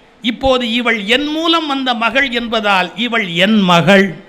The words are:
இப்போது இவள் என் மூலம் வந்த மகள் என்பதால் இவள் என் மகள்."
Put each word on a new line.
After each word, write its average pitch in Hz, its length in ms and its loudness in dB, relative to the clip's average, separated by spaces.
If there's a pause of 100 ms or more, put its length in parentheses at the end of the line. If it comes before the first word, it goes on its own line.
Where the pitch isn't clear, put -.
(220)
இப்போது 240 520 -2
இவள் 233 300 -2
என் 254 240 0
மூலம் 320 400 -2
வந்த 269 260 -2
மகள் 226 360 -2
என்பதால் 208 640 -2
இவள் 226 320 -4
என் 185 320 2
மகள்." 180 560 4 (140)